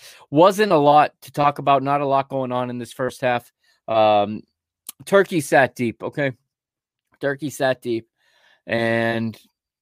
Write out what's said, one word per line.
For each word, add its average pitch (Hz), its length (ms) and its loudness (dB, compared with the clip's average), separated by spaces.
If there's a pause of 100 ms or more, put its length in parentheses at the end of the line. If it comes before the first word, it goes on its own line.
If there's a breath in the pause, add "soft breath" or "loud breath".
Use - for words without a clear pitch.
(300 loud breath)
wasn't 190 400 4
a 165 60 4
lot 147 360 4 (100)
to - 100 -20
talk 143 260 0
about, 139 240 2
not 143 200 -2
a 143 40 -4
lot 135 220 -2
going 131 240 -6
on 123 160 -4
in 123 80 -10
this 120 160 -12
first 127 300 -8
half. 123 280 -2 (380)
Um, 107 540 2 (640)
Turkey 190 340 2
sat 139 340 2
deep, 117 280 -6
okay? 135 300 -6 (840)
Turkey 139 300 -6
sat 131 320 -2
deep 113 260 -8 (600)
and 113 760 -2 (420)